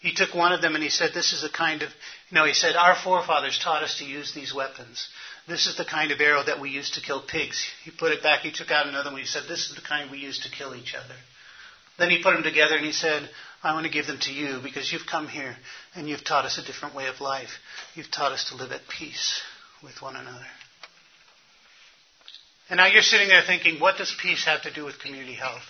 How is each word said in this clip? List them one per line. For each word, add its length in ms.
He 120
took 220
one 160
of 100
them 140
and 80
he 60
said, 240
"This 180
is 100
the 80
kind 320
of," 80
no, 140
he 100
said, 220
"Our 200
forefathers 600
taught 260
us 140
to 80
use 280
these 200
weapons. 540
This 180
is 120
the 80
kind 260
of 80
arrow 240
that 160
we 100
use 220
to 100
kill 200
pigs." 440
He 60
put 220
it 100
back, 200
he 100
took 180
out 160
another 260
one, 100
he 40
said, 220
"This 220
is 60
the 60
kind 300
we 60
use 220
to 120
kill 240
each 180
other." 220
Then 140
he 100
put 120
them 100
together 320
and 100
he 60
said, 360
"I 100
want 120
to 60
give 140
them 140
to 120
you 300
because 300
you've 160
come 220
here 280
and 120
you've 180
taught 200
us 120
a 100
different 260
way 140
of 140
life. 360
You've 160
taught 220
us 160
to 60
live 180
at 160
peace 520
with 200
one 160
another." 340
And 80
now 100
you're 140
sitting 280
there 120
thinking, 380
"What 180
does 240
peace 240
have 180
to 100
do 100
with 160
community 340
health?" 360